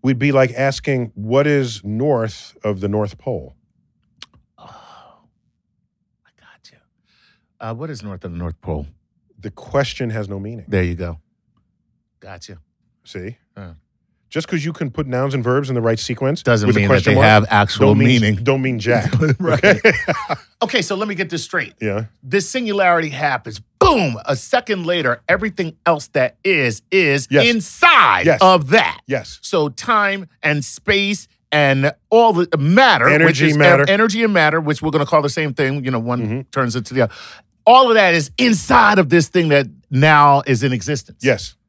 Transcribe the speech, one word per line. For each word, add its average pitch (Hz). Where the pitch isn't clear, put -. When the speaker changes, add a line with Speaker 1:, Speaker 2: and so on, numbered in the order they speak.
Speaker 1:
would 127
be 143
like 131
asking 131
what 123
is 123
north 113
of 98
the 101
North 104
Pole. 82
Speaker 2:
Oh, -
I -
got -
you. -
Uh, 113
what 151
is 107
north 98
of 87
the 85
North 85
Pole? 76
Speaker 1:
The 107
question -
has 110
no 98
meaning. 107
Speaker 2:
There 95
you 87
go. 85
Gotcha. 92
Speaker 1:
See? 101
Speaker 2:
Huh. 92
Speaker 1:
Just -
'cause 156
you 165
can 147
put 143
nouns 131
and 127
verbs 131
in 127
the 117
right 113
sequence 135
Speaker 2:
Doesn't 107
Speaker 1:
with -
a 104
Speaker 2:
mean 101
that -
Speaker 1:
question 98
Speaker 2:
they -
Speaker 1:
mark, 113
Speaker 2:
have 107
actual 104
Speaker 1:
don't 104
mean, 117
Speaker 2:
meaning. 110
Speaker 1:
don't 135
mean 127
jack. 113
Speaker 2:
<laughs> 143
Right. 165
Speaker 1:
Okay? 202
<laughs> -
Speaker 2:
Okay, 233
so 196
let 214
me 202
get 185
this 170
straight. 131
Speaker 1:
Yeah. 107
Speaker 2:
This 180
singularity 190
happens. 131
Boom! 190
A 139
second 208
later, 165
everything 180
else 160
that 127
is, 139
is 143
Speaker 1:
Yes. 143
Speaker 2:
inside 202
Speaker 1:
Yes. 160
Speaker 2:
of 180
that. 135
Speaker 1:
Yes. -
Speaker 2:
So 151
time 196
and 147
space 202
and 139
all 226
the 175
matter, 165
Speaker 1:
Energy, 151
Speaker 2:
which 151
is 156
e-, 147
Speaker 1:
matter. 175
Speaker 2:
energy 214
and 214
matter, 160
which 151
we're 156
gonna 147
call 151
the 143
same 151
thing. 135
You 131
know, 120
one 120
Speaker 1:
Mm-hmm. 123
Speaker 2:
turns 123
into 123
the 127
other. 110
All 254
of 220
that 185
is 151
inside 220
of 156
this 165
thing 165
that 143
now 147
is 123
in 131
existence. -
Speaker 1:
Yes. 120